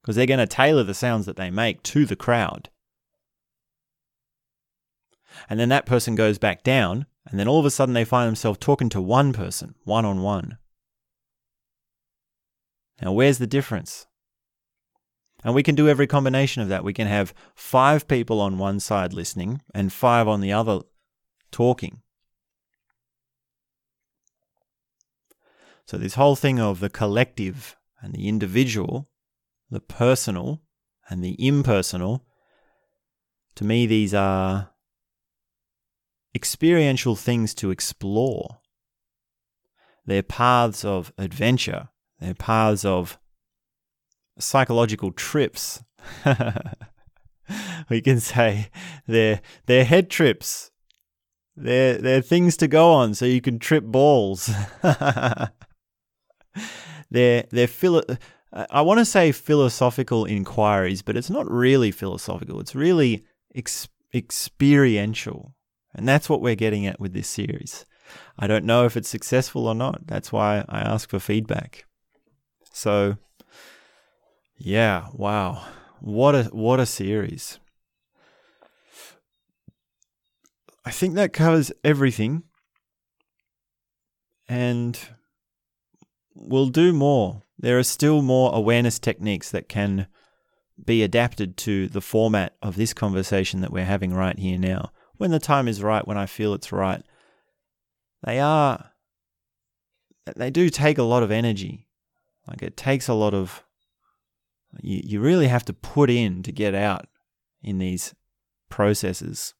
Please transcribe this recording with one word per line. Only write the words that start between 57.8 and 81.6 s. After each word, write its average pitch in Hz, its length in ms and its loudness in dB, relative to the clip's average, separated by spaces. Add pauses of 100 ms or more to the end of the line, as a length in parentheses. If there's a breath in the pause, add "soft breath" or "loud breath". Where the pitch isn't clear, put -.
I - 280 -2
wanna 214 240 6
say 170 280 4
philosophical 127 920 2
inquiries, 98 800 0
but 107 140 -6
it's 120 120 -6
not 226 220 -6
really 123 400 4
philosophical. - 680 -10
It's - 160 -14
really 143 520 2 (280)
ex-, - 340 -10 (260)
experiential. 123 1400 0 (400)
And 120 140 -4
that's 147 220 2
what 147 100 0
we're 120 140 0
getting 104 320 -2
at 95 120 -8
with 95 140 -8
this 98 160 -8
series. - 560 -10 (540 loud breath)
I 104 80 -4
don't 107 180 0
know 120 220 4
if 117 100 0
it's - 140 -6
successful 127 560 -2
or 113 80 -2
not. 123 320 -6
That's - 260 -8
why 104 380 0
I 107 100 -6
ask 107 300 -4
for 101 80 -4
feedback. 107 640 -6 (880)
So, 104 460 -2 (1400 soft breath)
yeah, 101 560 0
wow. 101 540 -6 (340 loud breath)
What 117 340 2
a, 123 100 2
what 117 360 0
a 120 60 2
series. - 720 -6 (3250 soft breath)
I 127 40 -8
think 185 240 -4
that 196 200 0
covers 160 380 4 (120)